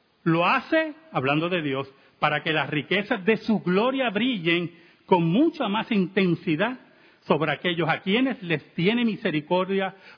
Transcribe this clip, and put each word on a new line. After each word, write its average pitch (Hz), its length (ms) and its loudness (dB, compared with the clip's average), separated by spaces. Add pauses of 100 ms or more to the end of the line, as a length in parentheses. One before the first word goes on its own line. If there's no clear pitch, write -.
(240)
lo 170 220 2
hace, 294 480 0 (200)
hablando 151 340 0
de 180 140 -2
Dios, 135 280 -4 (300)
para 151 240 0
que 165 80 -2
las 147 180 0
riquezas 185 540 -2
de 214 140 2
su 214 240 0
gloria 233 480 0
brillen 175 680 -2 (280)
con 175 180 4
mucha 240 460 2
más 208 200 -4
intensidad 190 880 0 (440)
sobre 151 320 0
aquellos 170 340 -2
a 156 140 0
quienes 233 420 0
les 165 300 -4
tiene 226 320 0
misericordia, 185 920 -2 (220)